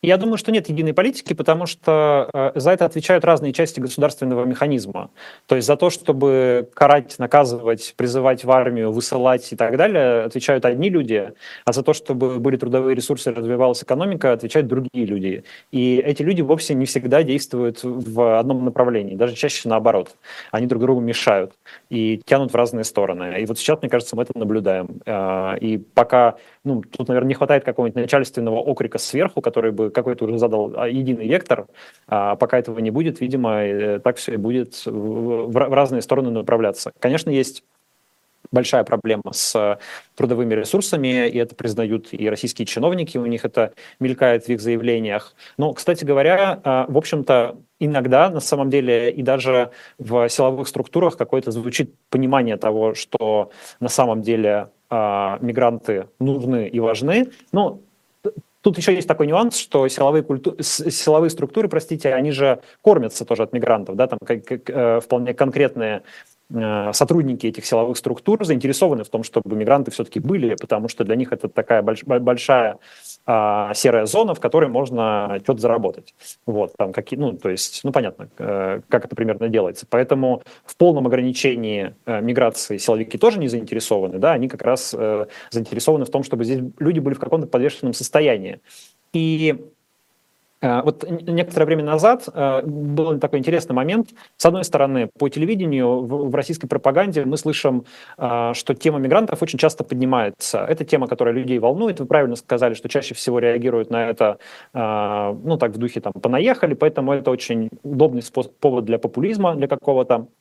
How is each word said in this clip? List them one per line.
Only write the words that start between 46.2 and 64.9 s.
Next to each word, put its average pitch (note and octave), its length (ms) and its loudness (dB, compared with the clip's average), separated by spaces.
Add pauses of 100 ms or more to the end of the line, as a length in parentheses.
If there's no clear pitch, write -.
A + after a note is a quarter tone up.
а, C3 260 0
в C3+ 80 2
общем-то, C3+ 600 2 (220)
иногда, C#3+ 500 4
на D#3+ 120 -4
самом C#3 280 0
деле, B2 420 2
и C#3 120 -4
даже B2+ 480 2 (260)
в A#2+ 320 2
силовых C3 380 0
структурах D#3+ 500 0
какое-то B2+ 340 -2
звучит A#2+ 420 -4 (160)
понимание C3 480 2
того, A2 380 0
что G#2+ 560 -2 (280)
на B2 100 -4
самом A#2 320 2
деле, G#2 480 0 (200)
а, G2+ 520 0
мигранты A#2 680 0 (120)
нужны B2+ 480 -2
и A#2 120 -2
важны. C3 480 0 (240)
Но F#3 280 0 (440)
т-, G#3 80 -4 (300)
тут F#3+ 160 2
ещё F3+ 160 0
есть F3+ 140 -2
такой D3 200 2
нюанс, G#3 300 0
что C3+ 300 0
силовые C#3+ 360 2
культу-, C#3 380 -2
с-, D#3 300 -4
силовые D#3+ 400 4
структуры, F3+ 380 -2
простите, D#3 440 -2
они C3+ 180 0
же C3+ 280 2 (220)
кормятся B2+ 440 4
тоже A2+ 180 0
от G#2 100 -6
мигрантов, A2 420 0
да, B2+ 120 2
там A2+ 180 -6
как, A#2 200 -4
как, B2+ 240 -8
э, A#2+ 320 2